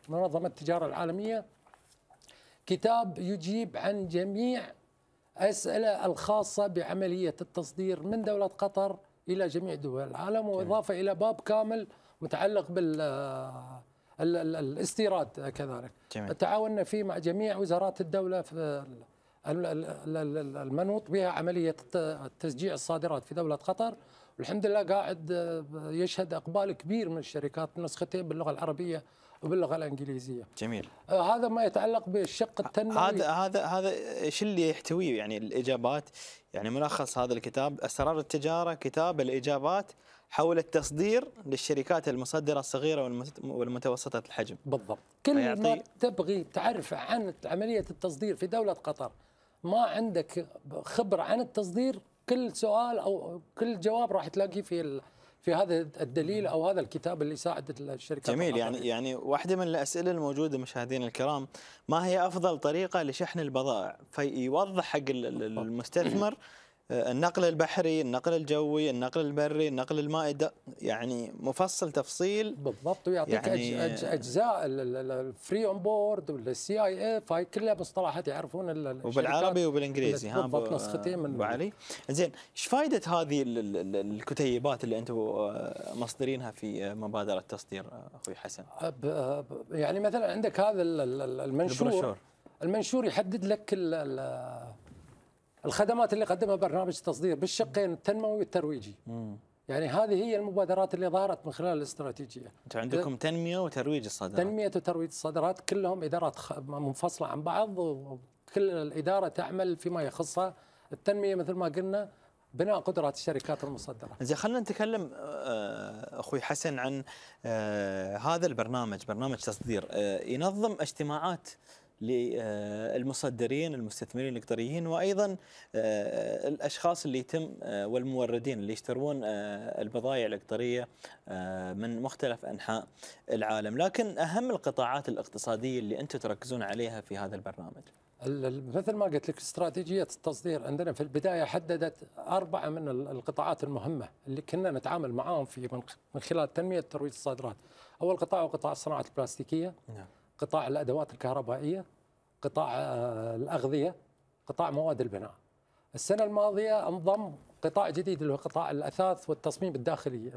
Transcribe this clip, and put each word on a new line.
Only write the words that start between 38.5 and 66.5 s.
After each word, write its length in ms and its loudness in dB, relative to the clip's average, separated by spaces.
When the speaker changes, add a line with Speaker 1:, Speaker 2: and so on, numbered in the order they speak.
Speaker 2:
كتاب 460 0
الإجابات 720 2
حول 280 4
التصدير 680 2
للشركات 640 4
المصدرة 520 2
الصغيرة 440 2
والمت-، 400 -4
والمتوسطة 800 0
الحجم. 300 -2
Speaker 1:
بالضبط. 320 -2
كل 80 8
Speaker 2:
فيعطي 280 4
Speaker 1:
ما 200 4
تبغي 440 2
تعرف 500 0
عن 400 -2
عملية 460 0
التصدير 460 -2
في 100 -2
دولة 260 2
قطر، 400 -6
ما 160 4
عندك 640 0
خبرة 380 2
عن 180 2
التصدير، 600 0
كل 280 2
سؤال 420 4
أو 420 -2
كل 220 0
جواب 320 4
راح 160 2
تلاقيه 340 2
في 180 -2
ال-، 200 -4
في 140 4
هذا 200 4
الدليل 460 0
أو 220 2
هذا 120 4
الكتاب 420 -2
اللي 100 0
يساعد 480 -4
الشركات 500 -4
Speaker 2:
جميل. 180 4
Speaker 1:
القطرية. 160 4
Speaker 2:
يعني، 240 -2
يعني 260 0
واحدة 420 2
من 60 0
الأسئلة 480 0
الموجودة، 480 0
مشاهدينا 480 -4
الكرام، 420 -2
ما 180 2
هي 200 4
أفضل 320 2
طريقة 440 2
لشحن 360 -2
البضائع؟ 580 0
فيوضح 720 2
حق 140 -2
ال-، 280 -2
ال-، 120 -4
Speaker 1:
بالضبط. 260 -4
Speaker 2:
المستثمر، 720 0